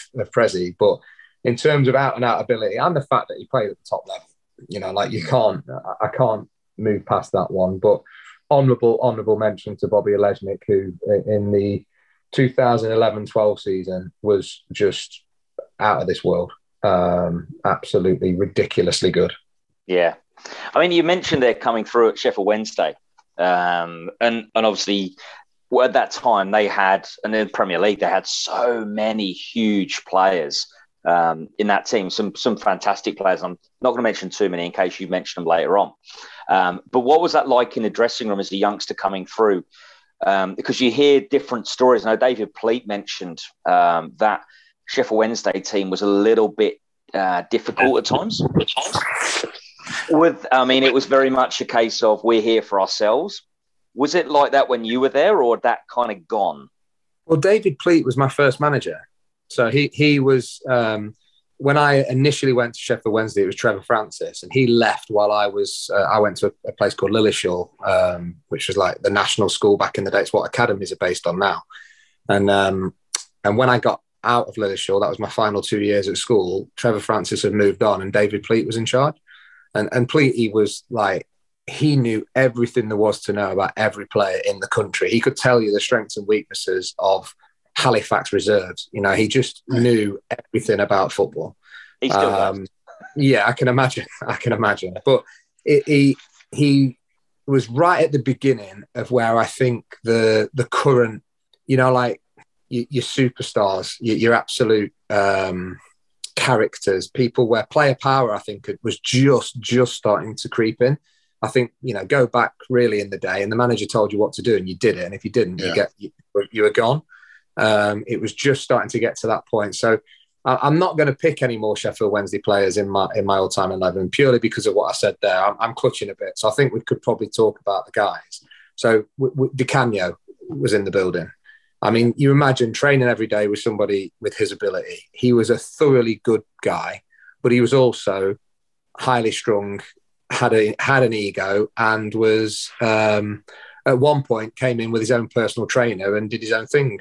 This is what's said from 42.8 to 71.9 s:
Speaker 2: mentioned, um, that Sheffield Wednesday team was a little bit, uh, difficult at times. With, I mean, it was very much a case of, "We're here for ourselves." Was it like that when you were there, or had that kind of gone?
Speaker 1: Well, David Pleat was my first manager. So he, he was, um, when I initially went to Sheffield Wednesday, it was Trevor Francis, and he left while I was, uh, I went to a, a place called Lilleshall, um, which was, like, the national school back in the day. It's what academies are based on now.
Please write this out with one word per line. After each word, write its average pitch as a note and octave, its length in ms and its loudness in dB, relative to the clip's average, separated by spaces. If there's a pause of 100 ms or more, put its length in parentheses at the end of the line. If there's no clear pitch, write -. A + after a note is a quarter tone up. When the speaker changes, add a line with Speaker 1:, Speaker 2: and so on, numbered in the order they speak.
Speaker 2:
mentioned, G2 520 -10 (240)
um, F2 520 2
that G#2+ 260 0 (440)
Sheffield B2 320 -2
Wednesday G#2+ 420 -2
team F#2+ 300 -4
was F#2 120 -4
a G#2 40 0
little G#2+ 420 4
bit, G#2 320 -2 (340)
uh, F#2 380 -2
difficult B2 460 0
at - 60 0
times. F3 380 -4 (1700)
With, E3 400 2
I C3 140 4
mean, C3 180 4
it C3 120 4
was C3+ 120 2
very C3+ 240 4
much B2+ 300 0
a B2+ 40 -6
case A#2 380 0
of, G#2+ 220 2
"We're A2+ 180 4
here A2 200 2
for G2+ 180 -2
ourselves." A2+ 600 -2 (520)
Was C#3+ 200 0
it E3+ 140 0
like C#3+ 240 2
that C3+ 160 4
when A#2 160 -2
you A#2 160 -2
were C3 80 4
there, D#3+ 340 2
or A#2 140 2
had - 80 -6
that A#2+ 160 0 (120)
kind A#2+ 200 -2
of F2+ 160 -18
gone? D#2+ 400 -4 (580)
Speaker 1:
Well, D#3 140 0
David G3 380 2
Pleat E3 260 2
was B2 120 -2
my C3+ 120 2
first C3+ 320 0
manager. C#3+ 400 -2 (500)
So A#2 200 0
he, C#3 220 0
he D3 280 2
was, C3 480 0
um, A2 460 -2 (420)
when C#3 200 2
I C#3+ 320 4
initially C3+ 440 2
went A#2+ 220 0
to - 60 -18
Sheffield A2 340 -2
Wednesday, G#2+ 280 0
it F#2+ 40 0
was G2 100 -4
Trevor G2+ 260 0
Francis, - 600 -4
and F2+ 100 -18
he C3 140 2
left A#2 420 2
while G#2 240 2
I G#2 140 0
was, G2+ 460 -6
uh, G2 100 2
I F2 180 0
went G#2 180 0
to G2+ 100 0
a, - 200 -12
a G#2 40 -8
place G2+ 220 -2
called G2 180 -2
Lilleshall, F#2+ 580 0 (140)
um, F2+ 520 -2 (120)
which - 200 -6
was, F#2+ 80 -4
like, F#2 260 -2
the G2 80 2
national G2+ 380 0
school G2+ 280 2
back F#2+ 220 -2
in G2 60 -2
the F#2+ 60 -6
day. G2 100 2
It's - 120 -4
what G2+ 140 0
academies G#2 460 -2
are - 40 -6
based F2+ 300 -4
on F2 120 -2
now. F#2+ 240 0 (640)